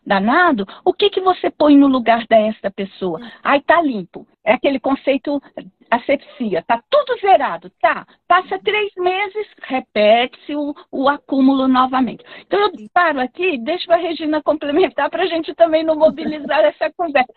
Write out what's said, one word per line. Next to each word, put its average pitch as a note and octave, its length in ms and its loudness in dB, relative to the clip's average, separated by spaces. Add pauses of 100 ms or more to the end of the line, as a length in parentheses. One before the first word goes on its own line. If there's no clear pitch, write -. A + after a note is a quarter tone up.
danado, A#3 600 2 (180)
o F#4 80 2
que G4+ 200 0
que F#4+ 100 -4
você F#4 280 0
põe D4 280 4
no C#4 100 6
lugar A#3 400 0
desta G#3+ 440 2
pessoa? F#3+ 500 -8 (220)
"Ai, C#4 180 0
tá E4 200 2
limpo." G#3+ 460 -6 (160)
É G#3+ 100 2
aquele C4+ 260 -2
conceito C4+ 640 -4 (500)
asepsia. A#3 720 -4
Tá - 260 -2
tudo C5 300 0
zerado, C4 500 0 (100)
tá? D4 260 -2 (220)
Passa F#4 320 0
três G#4 380 -4
meses, F#4+ 500 -4 (140)
repete-se A#3+ 960 0
o, D4 180 -6 (180)
o C4+ 160 -2
acúmulo C4+ 600 2
novamente. B3+ 580 0 (140)
Então, - 200 -2
eu G#4 120 0 (200)
paro D#4+ 300 0
aqui, D4 380 -4
deixo D#4+ 340 -6
a - 20 6
Regina D#4+ 460 -2
complementar D4+ 680 0
pra F4 180 -2
gente E4 260 -6
também D#4+ 300 2
não D#4+ 120 0
mobilizar D4+ 640 -2
<laughs> D#4 60 4
essa D#4 320 -2
conversa. C#4+ 400 -2